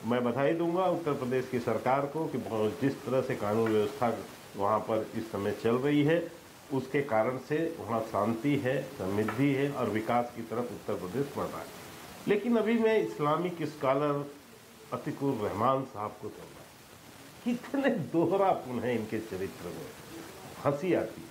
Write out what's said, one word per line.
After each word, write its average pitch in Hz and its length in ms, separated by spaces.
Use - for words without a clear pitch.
मैं 120 200
बधाई 135 280
दूंगा 170 340
उत्तर 139 260
प्रदेश 127 380
की 123 80
सरकार 123 480
को 156 220
कि 131 100
जिस 139 260
तरह 127 160
से - 140
कानून 110 340
व्यवस्था 107 420
वहाँ 104 240
पर - 340
इस 110 180
समय 101 200
चल 117 240
रही 147 280
है, 165 280
उसके 139 300
कारण 113 360
से 156 420
वहाँ 107 200
शांति 117 560
है, 127 260
समृद्धि 110 560
है 139 180
और 127 180
विकास 113 460
की 117 60
तरफ 113 300
उत्तर 98 220
प्रदेश 95 420
बढ़ 110 100
रहा 85 140
है। 80 60
लेकिन 233 280
अभी 226 220
मैं 220 200
इस्लामिक 165 640
स्कॉलर 143 600
अतिकुर 139 420
रहमान 110 500
साहब 104 380
को 107 60
कहूँगा, - 340
कितने 262 460
दोहरापन 165 880
है 123 160
इनके 107 240
चरित्र 92 480
में, 80 180
हंसी 156 300
आती - 260
है। - 100